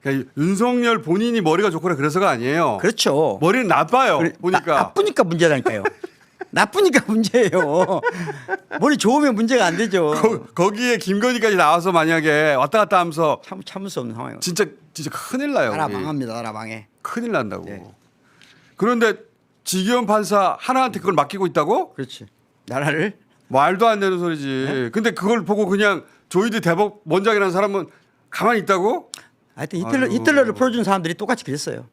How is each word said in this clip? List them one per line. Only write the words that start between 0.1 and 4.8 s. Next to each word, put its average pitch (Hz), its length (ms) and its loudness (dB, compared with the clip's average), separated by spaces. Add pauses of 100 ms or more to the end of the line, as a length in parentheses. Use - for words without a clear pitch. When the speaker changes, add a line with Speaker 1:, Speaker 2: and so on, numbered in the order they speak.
Speaker 1:
윤석열 226 640 0
본인이 214 400 0
머리가 170 260 2
좋거나 165 280 -2
그래서가 151 340 2
아니에요. 131 500 0
Speaker 2:
그렇죠. 156 640 2
Speaker 1:
머리는 208 260 2
나빠요, 185 500 4
Speaker 2:
그래, 170 220 0
Speaker 1:
보니까. 180 240 0
Speaker 2:
나-, 160 100 0 (100)